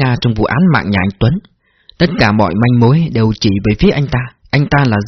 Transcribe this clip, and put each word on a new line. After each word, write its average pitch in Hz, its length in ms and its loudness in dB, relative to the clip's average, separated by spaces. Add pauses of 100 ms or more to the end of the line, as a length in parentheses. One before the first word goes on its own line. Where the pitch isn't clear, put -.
Nga 127 200 0
trong 117 140 0
vụ 107 100 -2
án 135 180 0 (100)
mạng 101 180 -2
nhà 101 120 0
anh 98 180 -4
Tuấn. 120 120 2 (640)
Tất 165 200 2
cả 104 140 0
mọi 101 220 0
manh 120 260 2
mối 147 340 2
đều 110 260 0
chỉ 107 100 0 (140)
về 107 140 0
phía 196 120 2
anh 143 160 -2
ta. 123 140 -4 (300)
Anh 139 200 0
ta 143 80 2
là 123 180 2 (120)